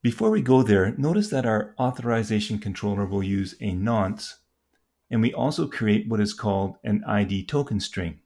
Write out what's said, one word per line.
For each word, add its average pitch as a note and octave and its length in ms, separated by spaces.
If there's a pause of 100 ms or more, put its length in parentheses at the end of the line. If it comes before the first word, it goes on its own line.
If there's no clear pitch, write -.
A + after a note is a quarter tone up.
Before B2+ 300
we G#3+ 100
go B2+ 220
there, G2+ 340
notice F3 320
that C3 160
our G#2+ 340
authorization A2+ 800
controller G2+ 480
will G2 160
use F#2+ 400
a G2 120
nonce, G#2 640 (720)
and A#2 100
we B2 100
also D3+ 360
create G#2+ 420
what A2 100
is G#2 140
called G2 500
an G#2+ 240
I G#2 160
D F#2+ 220
token C#3+ 340
string. E2+ 460